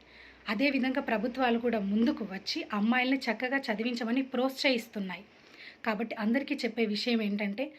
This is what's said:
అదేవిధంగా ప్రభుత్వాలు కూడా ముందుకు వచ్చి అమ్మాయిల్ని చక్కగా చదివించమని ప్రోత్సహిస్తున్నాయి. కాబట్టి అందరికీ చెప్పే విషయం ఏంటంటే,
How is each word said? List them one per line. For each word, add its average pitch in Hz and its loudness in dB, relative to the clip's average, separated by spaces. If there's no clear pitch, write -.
అదేవిధంగా 262 2
ప్రభుత్వాలు 240 2
కూడా 233 0
ముందుకు 214 2
వచ్చి 190 -6
అమ్మాయిల్ని 247 4
చక్కగా 254 0
చదివించమని 240 0
ప్రోత్సహిస్తున్నాయి. 233 -2
కాబట్టి 226 -2
అందరికీ 262 0
చెప్పే 233 -2
విషయం 220 0
ఏంటంటే, 208 -2